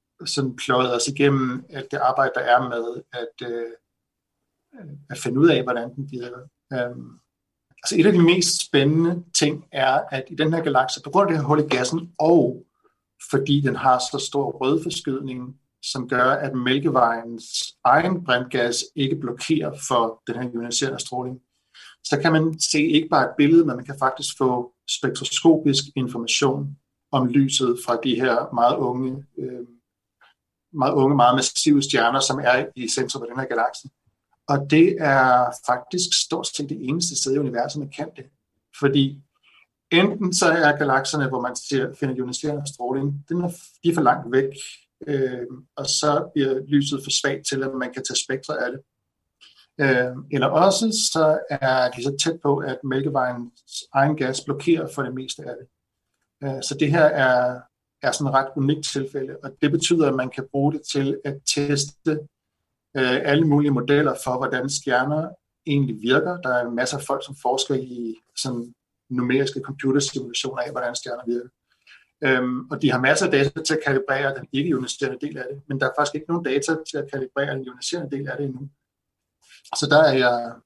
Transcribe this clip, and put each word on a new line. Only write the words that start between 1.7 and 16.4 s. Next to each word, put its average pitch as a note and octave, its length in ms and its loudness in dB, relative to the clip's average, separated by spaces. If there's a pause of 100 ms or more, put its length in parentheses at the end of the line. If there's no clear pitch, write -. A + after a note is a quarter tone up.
alt C3+ 200 -14
det D3 60 -6
arbejde, C3 380 0
der C3 60 -4
er B2+ 280 2
med A#2+ 340 -6 (100)
at, A#2+ 380 -10
øh, A#2 200 -8 (1400)
at C3+ 80 -14
finde B2 220 -2
ud E3 80 8
af, C#3+ 140 4
hvordan B2 320 -4
den C#3 160 -10
virker. B2 280 -12 (340)
Øhm, B2 460 -8 (640)
altså, - 160 -4
et E3 80 6
af G#3 60 6
de F3 100 6
mest E3+ 440 4
spændende D#3+ 560 2 (160)
ting D3+ 340 0
er, C3+ 280 2 (100)
at C3 200 -6
i - 40 -14
den D#3 180 2
her E3+ 100 0
galakse, C3 420 0
på C#3+ 60 -12
grund G3 180 4
af E3+ 40 2
det D#3 80 0
her C#3 60 -2
hul D3+ 140 4
i C#3+ 160 2
gassen, C#3+ 420 -2
og D#3 440 4 (680)
fordi C#3 300 2
den B2 160 0
har B2+ 220 4
så C#3 280 -6
stor C#3 240 -2
rødforskydning, C3+ 1040 -4 (260)
som - 260 -8
gør, B2+ 220 4
at C3+ 240 -2